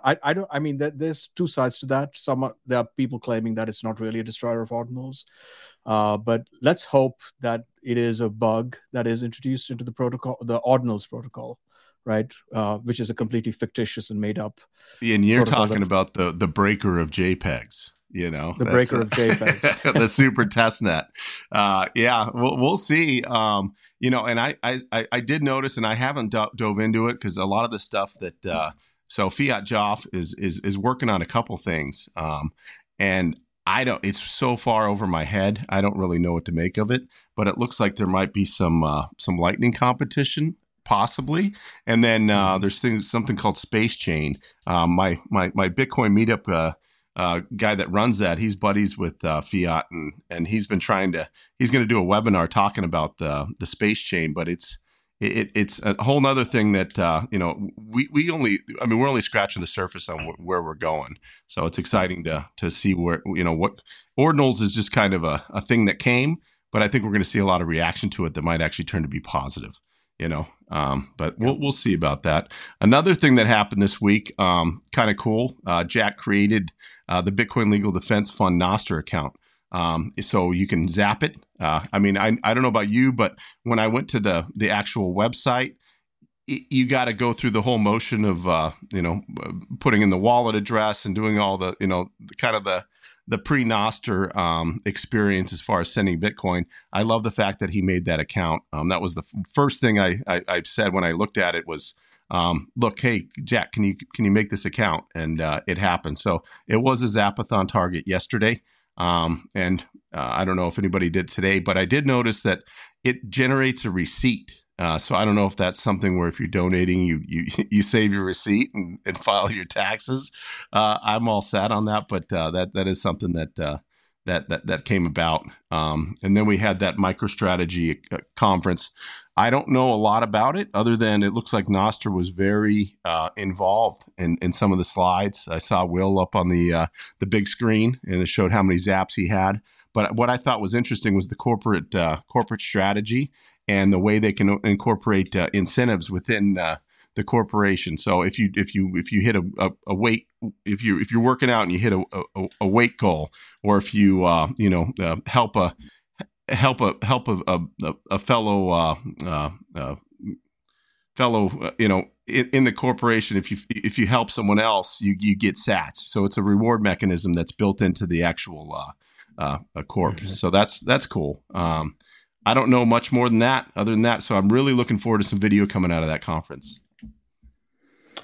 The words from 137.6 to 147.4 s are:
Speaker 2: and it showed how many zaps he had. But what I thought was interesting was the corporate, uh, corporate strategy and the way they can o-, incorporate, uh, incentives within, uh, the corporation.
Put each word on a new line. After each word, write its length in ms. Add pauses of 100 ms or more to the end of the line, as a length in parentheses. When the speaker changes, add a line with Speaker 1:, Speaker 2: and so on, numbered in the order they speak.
Speaker 2:
and 140
it 80
showed 240
how 120
many 140
zaps 380
he 140
had. 320 (320)
But 220
what 140
I 60
thought 240
was 140
interesting 420
was 140
the 60
corporate, 600
uh, 320
corporate 340
strategy 680 (340)
and 280
the 60
way 200
they 140
can 160
o-, 160
incorporate, 720
uh, 160
incentives 580
within, 460
uh, 220 (360)
the 80
corporation. 760